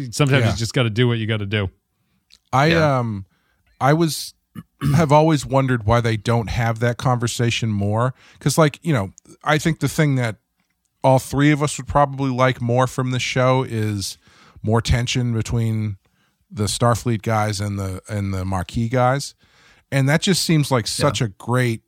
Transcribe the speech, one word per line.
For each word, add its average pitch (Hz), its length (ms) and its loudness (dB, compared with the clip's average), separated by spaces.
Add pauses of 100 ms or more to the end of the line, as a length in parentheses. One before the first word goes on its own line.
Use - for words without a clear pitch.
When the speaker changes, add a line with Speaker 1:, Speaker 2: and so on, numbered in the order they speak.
(140)
Speaker 1:
sometimes 135 300 2
Speaker 2:
Yeah. 101 60 2
Speaker 1:
you 85 60 -2
just 110 180 -6
gotta 120 160 0
do 120 180 2
what 117 100 -2
you 110 80 -6
gotta 104 200 -4
do. 101 240 -2 (840)
Speaker 2:
I, 135 140 4
Speaker 3:
Yeah. 156 320 2
Speaker 2:
um, 107 260 -4 (560)
I 131 140 4
was, 165 400 -2 (200)
<clears throat> - 400 -4
have 156 160 2
always 151 360 4
wondered 127 380 0
why 117 160 4
they 113 160 0
don't 117 340 -2
have 117 300 -2
that 120 180 0
conversation 117 720 -2
more. 104 440 0 (240)
'Cause, 147 200 0
like, 156 240 4
you 165 100 -2
know, 98 200 -2 (300)
I 151 160 2
think 156 220 -2
the 143 80 0
thing 147 280 0
that 117 200 -2 (680)
all 131 160 4
three 139 320 2
of 147 120 0
us 147 160 -2
would 127 100 -10
probably 139 420 2
like 127 300 0
more 123 260 2
from 127 240 -4
the 127 80 -4
show 131 460 2
is 107 540 -4 (440)
more 110 180 2
tension 123 520 -2
between 110 640 -4 (540)
the 104 140 -4
Starfleet 117 580 0
guys 107 380 -2
and 101 180 -6
the, 95 300 -8
and 101 260 -4
the 92 100 -4
Maquis 95 460 -4
guys. 127 440 0 (560)
And 135 180 2
that 156 140 2
just 190 220 0
seems 156 260 2
like 120 160 0
Speaker 3:
Yeah. - 220 -2
Speaker 2:
such 117 120 -2
a 120 80 -2
great 117 600 -2